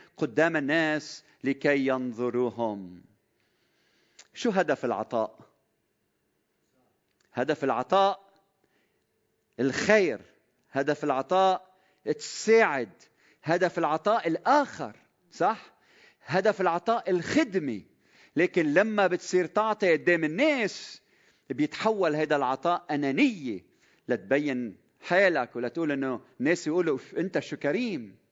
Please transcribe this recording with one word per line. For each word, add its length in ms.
قدام 400
الناس 640
لكي 440
ينظروهم". 1120
شو 160
هدف 360
العطاء؟ 540
هدف 300
العطاء 600
الخير، 640
هدف 320
العطاء 720
تساعد، 720
هدف 360
العطاء 480
الآخر، 680
صح؟ 420
هدف 360
العطاء 480
الخدمة. 720
لكن 380
لما 340
بتصير 380
تعطي 520
قدام 260
الناس، 800
بيتحول 680
هيدا 200
العطاء 560
أنانية، 680
لتبين 680
حالك 540
ولتقول 360
إنه 300
الناس 280
يقولوا، 240
"أوف، 240
أنت 240
شو 180
كريم". 580